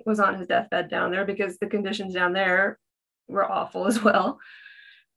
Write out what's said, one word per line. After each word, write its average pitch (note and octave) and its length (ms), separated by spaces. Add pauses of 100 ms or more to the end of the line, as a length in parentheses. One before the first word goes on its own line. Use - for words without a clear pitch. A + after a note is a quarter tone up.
was G#3+ 140
on G3 180
his F3+ 100
deathbed F#3+ 420
down F3+ 220
there F#3+ 120
because G3 340
the G#3+ 100
conditions G3+ 460
down F3+ 200
there F#3+ 440 (520)
were F#3+ 200
awful F#3 380
as A3 160
well. G#3+ 380 (760)